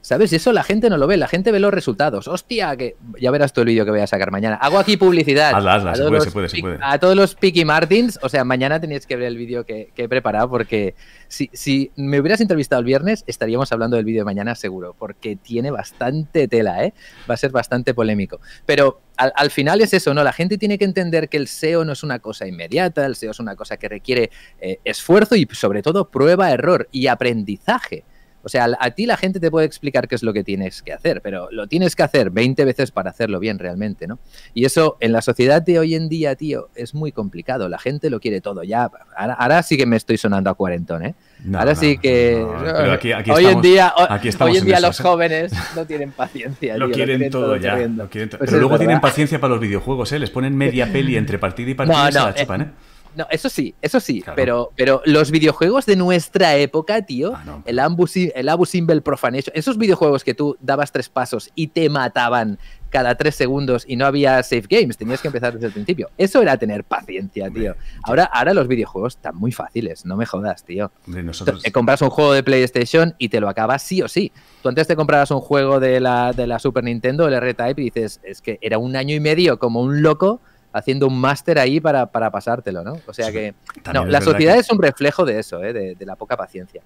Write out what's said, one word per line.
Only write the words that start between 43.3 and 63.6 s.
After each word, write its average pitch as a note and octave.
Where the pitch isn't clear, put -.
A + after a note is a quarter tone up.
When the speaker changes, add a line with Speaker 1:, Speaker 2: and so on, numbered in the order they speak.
Speaker 1:
hoy E3
en F#3+
Speaker 2:
estamos, F#3
Speaker 1:
día, F#3
ho-, F3
Speaker 2:
aquí G#2
estamos C#3
Speaker 1:
hoy F#3
en F#3
Speaker 2:
en F#3
Speaker 1:
día F#3
Speaker 2:
esas, F3+
Speaker 1:
los -
Speaker 2:
¿eh? -
Speaker 1:
jóvenes E3+
no E3
tienen D3
paciencia, B2+
Speaker 2:
<laughs> A#2
Lo C3
Speaker 1:
tío, -
lo A#2+
Speaker 2:
quieren C3
Speaker 1:
quieren C3+
Speaker 2:
todo C3
Speaker 1:
todo C3+
Speaker 2:
ya, G2
Speaker 1:
corriendo. A2+
Speaker 2:
lo F#2
quieren G#2+
to-, -
Speaker 1:
Pues C#3
Speaker 2:
pero G3
Speaker 1:
es D#3
Speaker 2:
luego C#3
tienen E3
Speaker 1:
verdad. -
Speaker 2:
paciencia D3
para C3
los A2+
videojuegos, A2
¿eh? D3
Les A2+
ponen C3+
media B2+
peli C3
entre G2+
partida A#2+
y C3
partida C#3
Speaker 1:
No, C#3+
Speaker 2:
y C#3
se C#3+
Speaker 1:
no, B2+
Speaker 2:
la -
Speaker 1:
eh, -
Speaker 2:
chupan, A2
¿eh? D3
Speaker 1:
no, D#3+
eso D#3+
sí, B2+
eso G#3+
sí, A2+
Speaker 2:
Claro. -
Speaker 1:
pero, A#2+
pero C3
los D3+
videojuegos D#3+
de G3+
nuestra F3+
época, D#3
tío, E3
Speaker 2:
Ah, -
no, -
Speaker 1:
el A#2+
Speaker 2:
pero B2+
Speaker 1:
Abu E3+
Si-, F3+
el C3
Abu E3+
Simbel E3
Profanation, C3+
esos G#3+
videojuegos E3+
que C3+
tú C#3+
dabas C#3
tres C3
pasos B2
y D#3+
te D#3+
mataban A#2+
cada B2
tres D3
segundos C3